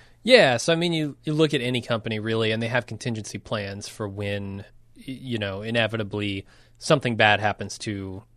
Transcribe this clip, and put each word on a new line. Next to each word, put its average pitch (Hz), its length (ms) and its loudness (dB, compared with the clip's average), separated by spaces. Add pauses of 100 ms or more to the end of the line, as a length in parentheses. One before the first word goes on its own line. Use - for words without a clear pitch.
(240)
Yeah, 180 340 6
so, 165 160 2
I - 20 6
mean, 170 160 0
you, 156 320 -2
you 156 100 -2
look 156 200 4
at 135 80 0
any 123 200 0
company, 113 360 -2
really, 113 340 0
and 113 120 0
they 117 40 -2
have 120 200 0
contingency 110 500 -8
plans 101 500 -8
for 107 220 -8
when, 101 560 -6 (320)
y-, - 80 -20
you 127 320 -6
know, 101 240 -4
inevitably 107 840 -2 (320)
something 127 360 2
bad 104 260 6
happens 104 360 -2
to 95 460 -8 (140)